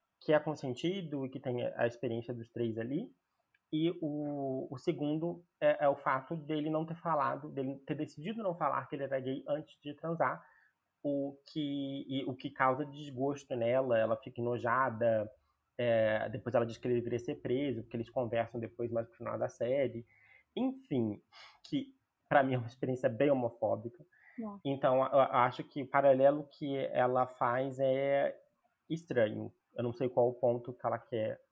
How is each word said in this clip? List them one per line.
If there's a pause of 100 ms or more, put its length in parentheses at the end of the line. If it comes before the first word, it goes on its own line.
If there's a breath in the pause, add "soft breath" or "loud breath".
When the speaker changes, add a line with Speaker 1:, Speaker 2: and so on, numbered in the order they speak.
(200)
Speaker 1:
que
é
consentido
e
que
tem
a
experiência
dos
três
ali. (600)
E (100)
o,
o
segundo (160)
é,
é
o
fato
dele
não
ter
falado,
dele (100)
ter
decidido
não
falar
que
ele
era
gay
antes
de
transar, (580 soft breath)
o (100)
que,
e,
o
que
causa
desgosto
nela,
ela
fica
enojada, (500)
é,
depois
ela
diz
que
ele
deveria
ser
preso,
porque
eles
conversam
depois
mais
pro
final
da
série. (480 soft breath)
Enfim, (440 loud breath)
que (360)
pra
mim
é
uma
experiência
bem
homofóbica. (340 soft breath)
Speaker 2:
Nossa.
Speaker 1:
Então,
eu,
eu
acho
que
o
paralelo
que (160)
ela
faz
é (520)
estranho. (240)
Eu
não
sei
qual
o
ponto
que
ela
quer (120)